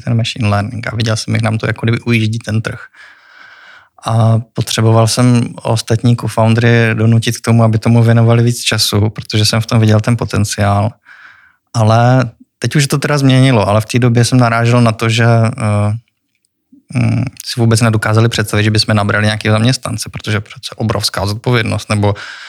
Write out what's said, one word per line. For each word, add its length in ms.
ten 140
machine 320
learning 380
a 80
viděl 200
jsem, 180
jak 100
nám 140
to 100
jako 180
kdyby 140
ujíždí 400
ten 220
trh. 180
A 340
potřeboval 540
jsem 420
ostatní 520
co-foundery 760
donutit 440
k 40
tomu, 220
aby 160
tomu 240
věnovali 400
víc 180
času, 480
protože 360
jsem 160
v 40
tom 140
viděl 200
ten 180
potenciál. 720
Ale 560
teď 160
už 120
to 100
teda 200
změnilo, 500
ale 140
v 40
té 140
době 260
jsem 140
narážel 420
na 100
to, 180
že, 160
eh, 680
mm, 300
si 140
vůbec 220
nedokázali 480
představit, 340
že 80
bychom 240
nabrali 300
nějaký 240
zaměstnance, 600
protože 300
přece 360
obrovská 500
zodpovědnost, 640
nebo 260